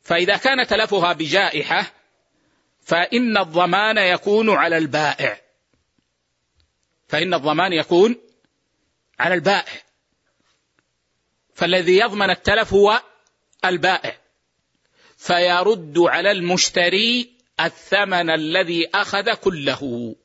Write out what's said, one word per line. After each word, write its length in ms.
فإذا 360
كان 300
تلفها 460
بجائحة 800
فإن 560
الضمان 600
يكون 520
على 280
البائع، 640
فإن 260
الضمان 400
يكون 420
على 140
البائع، 480
فالذي 440
يضمن 320
التلف 440
هو 280
البائع، 520
فيرد 800
على 340
المشتري 1000
الثمن 680
الذي 640
أخذ 400
كله 920